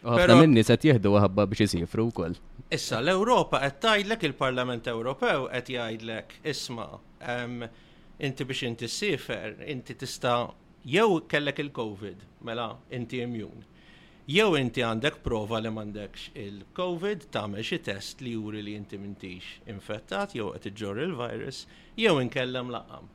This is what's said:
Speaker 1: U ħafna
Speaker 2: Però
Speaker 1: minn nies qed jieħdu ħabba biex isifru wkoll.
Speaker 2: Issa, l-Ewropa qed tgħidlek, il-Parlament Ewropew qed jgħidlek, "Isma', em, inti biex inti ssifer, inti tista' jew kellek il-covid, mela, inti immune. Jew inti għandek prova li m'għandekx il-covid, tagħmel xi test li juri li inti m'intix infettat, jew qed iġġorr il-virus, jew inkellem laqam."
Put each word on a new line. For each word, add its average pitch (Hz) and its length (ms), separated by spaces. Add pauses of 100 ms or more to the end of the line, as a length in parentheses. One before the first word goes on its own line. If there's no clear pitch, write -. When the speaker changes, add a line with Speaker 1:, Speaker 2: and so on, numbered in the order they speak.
Speaker 1:
U 117 80
ħafna 120 80
Speaker 2:
Però 180 200
Speaker 1:
minn 156 160
nies 110 120
qed 120 220
jieħdu 101 340
ħabba 98 240
biex 104 220
isifru 90 380
wkoll. 87 280 (340)
Speaker 2:
Issa, 127 320
l-Ewropa 185 640
qed 135 180
tgħidlek, 214 460
il-Parlament 127 640
Ewropew 135 580
qed 127 240
jgħidlek, 113 600 (160)
"Isma', 113 480 (340)
em, 120 300 (640)
inti 135 200
biex 127 220
inti 117 180
ssifer, 117 720 (100)
inti 127 300
tista' 120 580 (300)
jew 180 420
kellek 147 320
il-covid, 107 640 (200)
mela, 117 260 (220)
inti 123 300
immune. 117 460 (600)
Jew 185 260
inti 127 320
għandek 113 380
prova 110 340
li 110 100
m'għandekx 104 640 (140)
il-covid, 175 880
tagħmel 104 320
xi 170 160
test - 380
li 120 160
juri 107 260
li 104 160
inti 104 180
m'intix 98 680
infettat, 104 720
jew 104 140
qed - 180
iġġorr 104 380
il-virus, 120 580 (300)
jew 214 260
inkellem 123 480
laqam." - 440